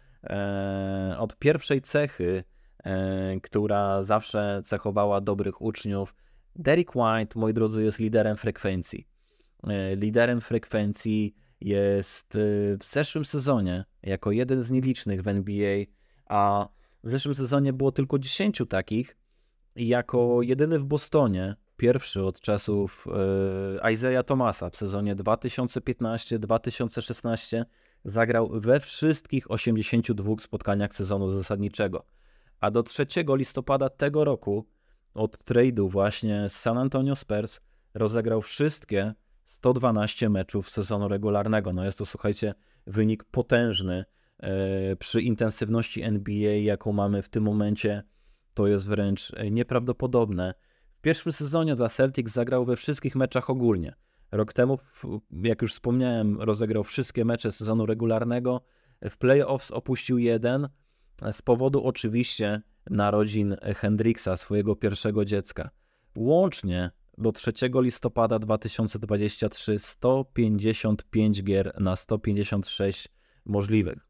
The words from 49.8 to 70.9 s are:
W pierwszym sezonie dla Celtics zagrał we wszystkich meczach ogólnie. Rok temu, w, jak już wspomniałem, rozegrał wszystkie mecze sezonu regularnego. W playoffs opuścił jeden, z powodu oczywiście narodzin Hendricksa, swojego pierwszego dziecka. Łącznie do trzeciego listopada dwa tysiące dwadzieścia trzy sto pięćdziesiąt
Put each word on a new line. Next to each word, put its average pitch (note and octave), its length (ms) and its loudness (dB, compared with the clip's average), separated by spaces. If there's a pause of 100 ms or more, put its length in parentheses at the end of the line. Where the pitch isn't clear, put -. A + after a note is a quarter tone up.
W - 20 -20
pierwszym D#3+ 320 0
sezonie D3 440 0
dla A#2 120 2
Celtics C3 440 0
zagrał B2 320 0
we A#2+ 120 0
wszystkich - 400 -4
meczach C3 340 0
ogólnie. A#2 440 2 (380)
Rok G#2 200 -2
temu, C3 260 2
w, - 400 -12 (120)
jak G#2+ 320 -2
już A2+ 100 -2
wspomniałem, A#2+ 680 0
rozegrał G#2+ 440 0
wszystkie - 400 -4
mecze A#2 280 -2
sezonu A2 340 -2
regularnego. A#2 720 0 (500)
W - 60 -20
playoffs C3+ 540 4
opuścił B2 480 -2
jeden, A#2+ 500 2 (640)
z - 100 -8
powodu C3 420 2
oczywiście A2 800 -2 (280)
narodzin G#2 640 2 (200)
Hendricksa, G#2+ 600 0
swojego G#2 400 0
pierwszego G#2 480 0
dziecka. G2 460 -4 (460)
Łącznie A2 760 2 (280)
do A2 140 2
trzeciego B2+ 480 0
listopada A#2 580 0
dwa G#2+ 200 0
tysiące G#2+ 400 -4
dwadzieścia G#2 500 -2
trzy G#2+ 300 -2
sto C3 460 0
pięćdziesiąt G#2+ 840 0